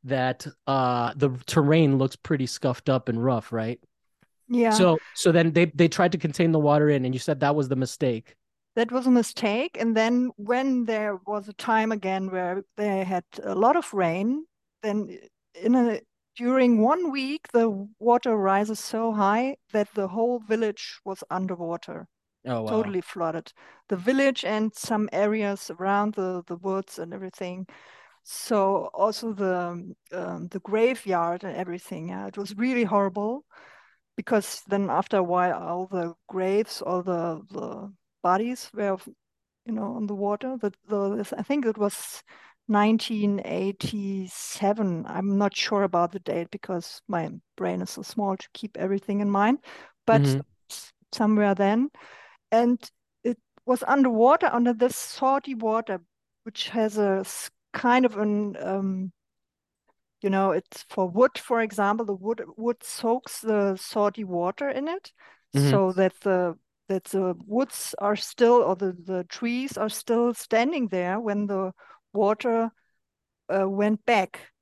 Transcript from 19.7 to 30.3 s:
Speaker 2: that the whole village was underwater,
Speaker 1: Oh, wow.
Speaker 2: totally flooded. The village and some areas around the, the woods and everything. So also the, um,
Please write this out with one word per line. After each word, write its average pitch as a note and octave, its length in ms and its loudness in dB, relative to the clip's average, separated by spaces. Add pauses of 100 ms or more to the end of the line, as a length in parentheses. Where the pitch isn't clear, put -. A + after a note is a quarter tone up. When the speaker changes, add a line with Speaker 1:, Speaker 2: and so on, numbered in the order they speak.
Speaker 2:
that G#3 220 0
the G3 120 -2
whole A#3 320 -2
village A3 640 -4
was F#3+ 260 -10
underwater, E3+ 800 -6 (400)
Speaker 1:
Oh, - 140 -2
wow. G#3+ 80 -4
Speaker 2:
totally G#3 320 0
flooded. E3 500 -6 (380)
The G3 80 -2
village C4+ 480 2
and G#3+ 280 -2
some G#3+ 380 -2
areas G3+ 600 -2
around G3+ 420 0
the, F#3 340 -4
the F3 80 -8
woods F#3+ 440 -6
and E3+ 140 -10
everything. F#3 540 -10 (560)
So G3 680 0
also A3 400 0
the, F3+ 600 -4 (200)
um, F3+ 340 -8